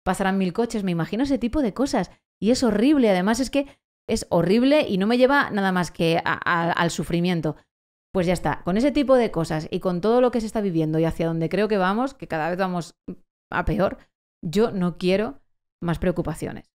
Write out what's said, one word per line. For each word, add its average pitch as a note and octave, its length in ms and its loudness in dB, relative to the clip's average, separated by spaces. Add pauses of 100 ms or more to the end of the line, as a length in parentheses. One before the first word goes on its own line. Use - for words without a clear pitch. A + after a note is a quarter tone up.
pasarán F#3+ 340 0
mil F#3 160 0
coches. A3+ 300 -2
Me F#3 80 -2
imagino F3 320 -2
ese C4+ 140 0
tipo A#3+ 240 -2
de A3+ 120 0
cosas. A#3+ 380 -2 (300)
Y G3+ 100 2
es B3+ 120 2
horrible. A#3 460 4
Además G3 300 2
es C4 100 -2
que C#4 180 -2 (400)
es - 220 -2
horrible G#3 580 4
y G3 100 -2
no F#3+ 100 0
me A#3+ 100 2
lleva B3+ 340 4
nada G3 200 0
más F3+ 200 0
que E3 320 0
a, - 220 -2
a, E3+ 260 0
al E3+ 200 0
sufrimiento. E3+ 640 -2 (580)
Pues F#3 120 0
ya F3+ 80 2
está, D#3+ 300 -2
con F3 140 -2
ese C4 140 2
tipo C4+ 240 4
de A#3 140 4
cosas D#3+ 400 -4
y F3+ 120 -4
con F3 200 -2
todo A3+ 200 2
lo B3 100 2
que A#3+ 100 -2
se A3 60 -6
está G#3+ 140 -4
viviendo D#3+ 360 0
y D#3+ 80 2
hacia E3 220 -2
donde E3 220 -2
creo G3+ 180 0
que G#3 100 0
vamos, G#3 380 -2
que - 120 -18
cada D#3+ 220 -4
vez F3+ 80 -4
vamos F3+ 380 -4 (560)
a - 140 -2
peor, E3+ 320 0 (460)
yo F#3+ 280 0
no F3+ 260 -2
quiero G3 440 -2 (400)
más E3+ 180 -2
preocupaciones. E3 800 -4